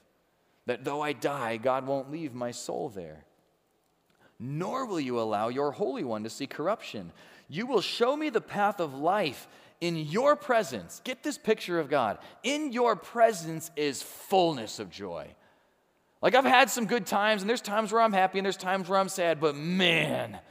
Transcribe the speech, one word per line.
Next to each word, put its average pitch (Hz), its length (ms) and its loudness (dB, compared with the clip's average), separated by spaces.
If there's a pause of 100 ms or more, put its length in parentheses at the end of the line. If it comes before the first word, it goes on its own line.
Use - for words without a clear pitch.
(680)
that 120 160 -4
though 143 180 -4
I 151 120 -2
die, 135 440 -2
God 127 300 0
won't 135 240 -2
leave 151 240 -8
my 123 160 -6
soul 165 380 -6
there. 80 360 -14 (1160)
"Nor 185 460 -4
will 196 120 -4
you 123 220 0
allow 110 280 0
your 139 220 0
Holy 233 320 -4
One 110 220 -4
to 110 60 -8
see 139 180 -8
corruption. 147 640 -6 (360)
You 180 180 -6
will 254 140 4
show 240 360 0
me 311 120 -2
the 226 120 0
path 202 400 -2
of 147 140 -2
life 160 520 0 (340)
in 170 160 -2
your 190 380 2
presence." 151 720 -2
Get 254 180 -6
this 294 160 -4
picture 214 400 0
of 151 100 -2
God. 120 300 2 (240)
"In 285 300 -2
your 233 240 2
presence 165 800 2
is 147 260 -2
fullness 165 800 0
of 98 100 -8
joy." 85 420 -10 (880)
Like, 185 140 4
I've 262 100 6
had 254 260 6
some 233 160 -2
good 220 200 0
times, 208 360 2
and 196 60 -4
there's 247 140 -2
times 208 300 -2
where 226 100 4
I'm 220 100 4
happy, 185 280 2
and 196 60 -2
there's 190 100 0
times 185 320 -2
where 190 100 4
I'm 190 100 2
sad, 170 320 0
but 151 140 2
man, 151 840 2 (100)